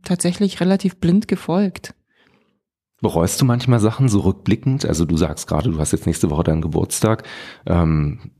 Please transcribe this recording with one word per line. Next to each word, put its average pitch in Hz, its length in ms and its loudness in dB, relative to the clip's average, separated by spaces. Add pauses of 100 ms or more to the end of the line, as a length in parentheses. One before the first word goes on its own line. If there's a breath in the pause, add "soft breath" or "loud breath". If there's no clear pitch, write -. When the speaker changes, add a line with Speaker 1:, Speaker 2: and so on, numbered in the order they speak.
Speaker 1:
tatsächlich 180 560 -2
relativ 190 380 0
blind 185 300 2
gefolgt. 185 640 -2 (1080)
Speaker 2:
Bereust 85 400 0
du 139 40 2
manchmal 120 360 2
Sachen 110 260 2
so 101 140 2
rückblickend? 113 640 0
Also 78 200 0
du 80 120 0
sagst 78 300 -2
gerade, 78 220 0
du 80 100 -2
hast 76 120 -2
jetzt - 160 -2
nächste 82 220 0
Woche 76 160 0
deinen 80 160 2
Geburtstag, 85 640 -2 (420 loud breath)
ähm, 80 760 0